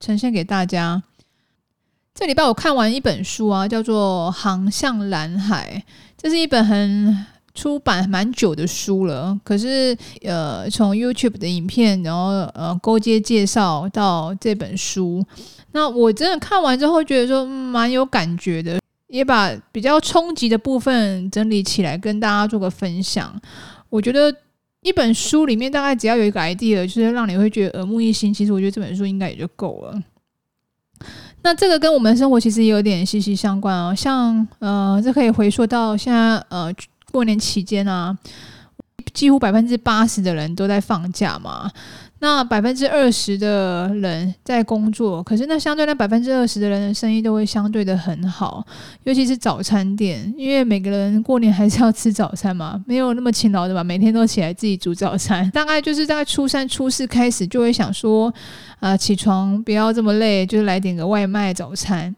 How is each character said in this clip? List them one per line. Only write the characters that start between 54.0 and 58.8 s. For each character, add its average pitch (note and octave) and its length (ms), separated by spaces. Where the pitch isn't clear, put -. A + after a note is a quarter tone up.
都 A3+ 120
起 A3 140
来 E3+ 140
自 G3+ 120
己 G3 120
煮 F3 180
早 G3 220
餐。 F#3+ 340
大 D4+ 140
概 D4+ 160
就 D4+ 120
是 D4+ 140
大 D4+ 80
概 D4 80
初 C#4+ 240
三、 C4+ 180
初 C4 240
四 C4 160
开 B3 240
始 A3 160
就 A3 140
会 A#3 140
想 G#3 200
说， A3 400
呃， G3 180